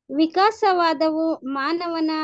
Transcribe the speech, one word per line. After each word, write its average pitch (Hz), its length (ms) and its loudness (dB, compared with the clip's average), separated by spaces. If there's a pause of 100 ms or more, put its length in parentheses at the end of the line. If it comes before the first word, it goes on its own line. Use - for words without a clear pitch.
(160)
ವಿಕಾಸವಾದವು 320 1160 2
ಮಾನವನ 320 760 -4 (140)